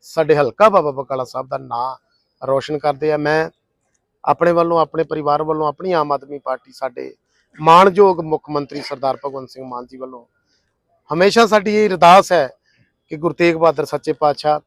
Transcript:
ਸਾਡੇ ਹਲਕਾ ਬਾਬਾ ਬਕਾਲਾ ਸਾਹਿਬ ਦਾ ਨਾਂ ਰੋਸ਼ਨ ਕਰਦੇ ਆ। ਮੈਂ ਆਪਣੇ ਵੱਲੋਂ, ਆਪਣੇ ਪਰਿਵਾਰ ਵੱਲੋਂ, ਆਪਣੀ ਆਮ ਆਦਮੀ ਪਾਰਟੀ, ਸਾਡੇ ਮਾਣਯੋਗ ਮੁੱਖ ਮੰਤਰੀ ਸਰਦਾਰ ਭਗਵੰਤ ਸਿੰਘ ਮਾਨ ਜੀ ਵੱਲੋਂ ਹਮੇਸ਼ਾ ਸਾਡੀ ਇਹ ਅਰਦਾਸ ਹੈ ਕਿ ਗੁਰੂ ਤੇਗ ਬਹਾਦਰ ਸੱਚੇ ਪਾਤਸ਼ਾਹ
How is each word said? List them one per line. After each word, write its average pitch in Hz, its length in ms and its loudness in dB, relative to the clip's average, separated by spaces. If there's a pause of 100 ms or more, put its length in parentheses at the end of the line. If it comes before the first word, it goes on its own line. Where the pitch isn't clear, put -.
ਸਾਡੇ 156 340 0
ਹਲਕਾ 147 340 2
ਬਾਬਾ 165 220 0
ਬਕਾਲਾ 131 320 -8
ਸਾਹਿਬ 131 240 -12
ਦਾ 139 100 -10
ਨਾਂ 131 880 -12
ਰੋਸ਼ਨ 135 320 -4
ਕਰਦੇ 147 320 -4
ਆ। 151 60 -2
ਮੈਂ 156 320 -2 (720)
ਆਪਣੇ 170 280 0
ਵੱਲੋਂ, 170 280 0
ਆਪਣੇ 160 240 -2
ਪਰਿਵਾਰ 147 400 -4
ਵੱਲੋਂ, 156 240 -4
ਆਪਣੀ 180 240 -6
ਆਮ 151 200 -2
ਆਦਮੀ 139 280 -8
ਪਾਰਟੀ, 131 320 -10
ਸਾਡੇ 123 420 -12 (460)
ਮਾਣਯੋਗ 180 600 4
ਮੁੱਖ 156 280 -6
ਮੰਤਰੀ 143 320 -8
ਸਰਦਾਰ 131 440 -6
ਭਗਵੰਤ 135 240 -12
ਸਿੰਘ 131 160 -18
ਮਾਨ 123 200 -14
ਜੀ 127 120 -20
ਵੱਲੋਂ 127 260 -16 (840)
ਹਮੇਸ਼ਾ 202 360 2
ਸਾਡੀ 208 300 0
ਇਹ 214 140 2
ਅਰਦਾਸ 180 420 6
ਹੈ 151 180 2 (600)
ਕਿ 165 60 -12
ਗੁਰੂ 160 160 -4
ਤੇਗ 170 220 2
ਬਹਾਦਰ 160 300 2
ਸੱਚੇ 147 280 -6
ਪਾਤਸ਼ਾਹ 151 540 -2